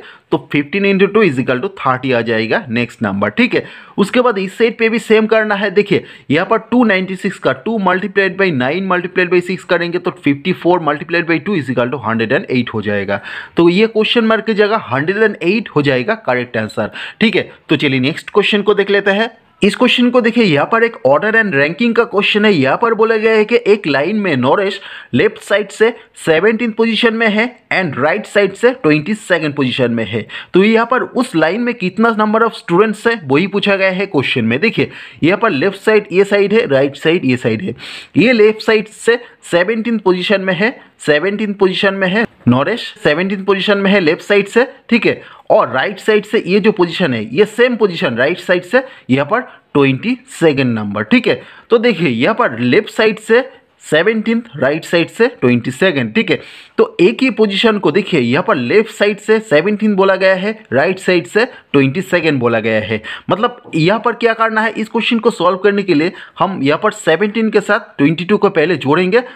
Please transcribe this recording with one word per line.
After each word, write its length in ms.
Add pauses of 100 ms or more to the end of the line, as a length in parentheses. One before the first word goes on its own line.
(320)
तो 60 (140)
फ़िफ़्टीन 340
इंटू 220
टू 160
is 160
equal 220
to 160
thirty 360
आ 80
जाएगा 480
नेक्स्ट 340
नंबर, 260
ठीक 240
है। 100 (340)
उसके 240
बाद 160
इस 200
साइड 220
पे 100
भी 100
सेम 280
करना 280
है। 160
देखिए, 320 (280)
यहाँ 140
पर 120 (140)
टू 120
नाइंटी 320
सिक्स 240
का 160
टू 240
multiplied 580
by 160
nine 380
multiplied 420
by 140
six 160
करेंगे, 360
तो 120 (120)
फिफ्टी 300
फ़ोर 280
multiplied 500
by 80
two 180
is 160
equal 180
to 120
hundred 340
and 140
eight 220
हो 80
जाएगा। 400 (360)
तो 120
ये 180
क्वेश्चन 380
मार्क 200
की 80
जगह 360
हंड्रेड 340
एंड 200
एट 260
हो 120
जाएगा 340 (100)
करेक्ट 320
आंसर, 340 (300)
ठीक 140
है। 160 (180)
तो 60
चलिए 240
नेक्स्ट 300
क्वेश्चन 320
को 120
देख 160
लेते 220
हैं। 200 (300)
इस 140
क्वेश्चन 340
को 120
देखिए, 220
यहाँ 220
पर 180
एक 100 (140)
order 240
and 240
ranking 400
का 80
क्वेश्चन 420
है। 80
यहाँ 280
पर 120
बोला 240
गया 140
है 140
कि 220
एक 200
लाइन 320
में 180
नरेश 420 (340)
लेफ्ट 260
साइड 300
से 240 (320)
सेवनटीन्थ 500
पोजीशन 380
में 160
है 180 (260)
and 240
राइट 280
साइड 280
से 200
ट्वेंटी 400
सेकंड 420
पोजीशन 360
में 140
है। 200 (280)
तो 100
यहाँ 280
पर 120
उस 320
लाइन 260
में 140
कितना 400
number 260
of 120
students 540
है, 160
वही 240
पूछा 280
गया 160
है 140
क्वेश्चन 400
में। 140
देखिए, 300 (340)
यहाँ 140
पर 120
लेफ्ट 280
साइड 340
ये 120
साइड 300
है, 140
राइट 280
साइड 300
ये 120
साइड 240
है। 140 (420)
ये 160
लेफ्ट 280
साइड 260
से 320 (320)
सेवनटीन्थ 500
पोजीशन 400
में 120
है, 240 (220)
सेवनटीन्थ 580
पोजीशन 360
में 140
है 180 (220)
नरेश, 340 (220)
सेवनटीन्थ 420
पोजीशन 320
में 140
है 80
लेफ्ट 220
साइड 260
से, 200 (220)
ठीक 160
है। 160 (280)
और 220
राइट 280
साइड 260
से 220
ये 120
जो 120
पोजीशन 420
है, 100 (120)
ये 120
सेम 280
पोजीशन 400
राइट 240
साइड 240
से 200 (260)
यहाँ 160
पर 160 (320)
ट्वेंटी 440 (220)
सेकंड 340
नंबर, 300
ठीक 240
है। 140 (280)
तो 80
देखिए, 320
यहाँ 260
पर 240
लेफ्ट 300
साइड 300
से 300 (320)
सेवनटीन्थ, 600 (140)
राइट 280
साइड 240
से 180 (140)
ट्वेंटी 300
सेकंड, 440
ठीक 160
है। 80 (380)
तो 240
एक 220
ही 60
पोजीशन 500
को 120
देखिए, 280
यहाँ 240
पर 120
लेफ्ट 360
साइड 280
से 200
सेवनटीन 560
बोला 200
गया 200
है, 160 (220)
राइट 260
साइड 280
से 180 (280)
ट्वेंटी 280
सेकंड 380
बोला 200
गया 220
है। 200 (280)
मतलब 320 (140)
यहाँ 300
पर 80
क्या 200
करना 280
है, 100
इस 180
क्वेश्चन 300
को 120
सॉल्व 260
करने 260
के 100
लिए 180 (280)
हम 240
यहाँ 200
पर 80
सेवनटीन 580
के 120
साथ 360
ट्वेंटी 280
टू 120
को 120
पहले 280
जोड़ेंगे 460 (120)